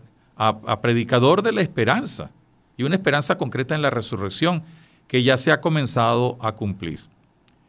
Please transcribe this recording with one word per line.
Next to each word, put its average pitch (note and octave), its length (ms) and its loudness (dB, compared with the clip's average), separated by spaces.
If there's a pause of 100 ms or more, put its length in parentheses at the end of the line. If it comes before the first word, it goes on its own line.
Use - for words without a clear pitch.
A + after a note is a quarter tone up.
(360)
a, A2 120 2 (180)
a A#2 160 -2
predicador B2 580 4
de A3 120 0
la G#3 100 0
esperanza, C#3 720 -2 (440)
y A#2+ 80 -4
una C3+ 100 -2
esperanza D3 420 0
concreta B2+ 380 -4
en D3+ 80 -2
la C#3+ 80 2
resurrección A#2 720 -2 (460)
que B2+ 160 2
ya C3 120 4
se C#3+ 140 2
ha D3+ 100 4
comenzado B2 800 0
a A2 120 -4
cumplir. F#2 480 -6 (680)